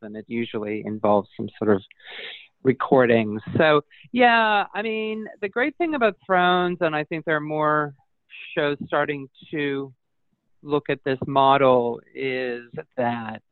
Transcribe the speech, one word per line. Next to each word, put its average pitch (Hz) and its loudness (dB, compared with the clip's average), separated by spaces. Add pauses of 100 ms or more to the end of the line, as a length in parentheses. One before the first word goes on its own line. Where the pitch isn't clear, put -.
and 107 -14
it 110 -12
usually 110 -6
involves 104 2
some 107 -8 (100)
sort 107 4
of 98 2 (840)
recording. 117 2 (180)
So, 156 4 (320)
yeah, 226 4
I 202 -6
mean, 220 -6 (140)
the 202 -6
great 254 -4
thing 320 -2
about 226 0 (100)
Thrones, 180 2
and 156 0
I 151 -2
think 156 -8
there 160 0
are 151 -2
more 151 0 (600)
shows 147 0 (100)
starting 147 -4 (220)
to 139 -6 (680)
look 147 -2
at 139 -4
this 135 -2
model, 135 4 (160)
is 127 -6 (320)
that, 117 -4 (100)